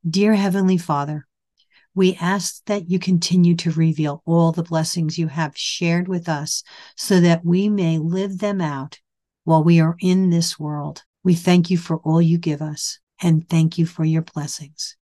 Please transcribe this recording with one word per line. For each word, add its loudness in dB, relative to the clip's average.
Dear 2
Heavenly 2
Father, -4
we 2
ask -4
that -4
you 0
continue 2
to -4
reveal 0
all 4
the -6
blessings -4
you -2
have -6
shared -2
with -6
us -6
so 2
that 4
we 0
may 0
live -4
them -4
out -6
while 4
we 6
are 0
in 2
this 0
world. -8
We 4
thank 2
you 2
for -4
all 0
you 4
give -4
us -10
and 2
thank 2
you 2
for -6
your 0
blessings. -12